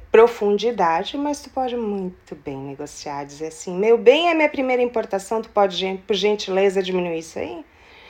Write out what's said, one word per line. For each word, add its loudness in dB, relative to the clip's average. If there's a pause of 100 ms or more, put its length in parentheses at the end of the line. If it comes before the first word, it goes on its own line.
(100)
profundidade, 4
mas -4
tu -20
pode -4
muito -6
bem -12
negociar, -10
dizer -12
assim, -8
"Meu 6
bem, 4
é 2
minha 2
primeira 0
importação, -4
tu -10
pode, 2
gen-, -4
por -4
gentileza, 0
diminuir -2
isso -12
aí?" -8 (460)